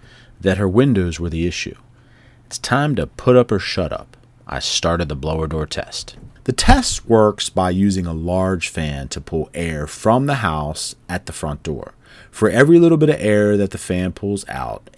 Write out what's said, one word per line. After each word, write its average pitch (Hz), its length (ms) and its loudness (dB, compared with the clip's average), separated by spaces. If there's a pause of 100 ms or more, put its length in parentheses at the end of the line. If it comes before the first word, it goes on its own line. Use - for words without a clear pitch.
(400)
that 95 160 0
her 101 120 0
windows 98 520 2
were 85 100 -4
the 82 160 -2
issue. - 300 -8 (680)
It's - 120 -12
time 139 380 -2
to - 100 -2
put - 300 2
up 120 160 4
or 101 60 2
shut - 340 -4
up. - 240 -12 (300)
I 65 140 -10
started 85 480 -2
the 73 60 -8
blower 78 320 -4
door 78 200 -4
test. - 500 -12 (280)
The 135 80 -2
test - 560 2
works 107 400 4
by 92 220 0
using 95 360 0
a 82 60 -6
large 90 560 -2
fan 71 400 -6
to - 120 -10
pull 78 340 -6
air 80 320 -6
from 123 400 0
the 147 100 -2
house 78 600 -4 (120)
at 90 180 -6
the 82 60 -10
front 76 300 -8
door. 73 320 -8 (360)
For 107 200 0
every 165 300 8
little 165 180 6
bit 151 120 4
of 147 100 0
air 104 360 4
that 101 140 0
the - 80 -8
fan 92 320 -2
pulls 101 380 -6
out, 60 500 -10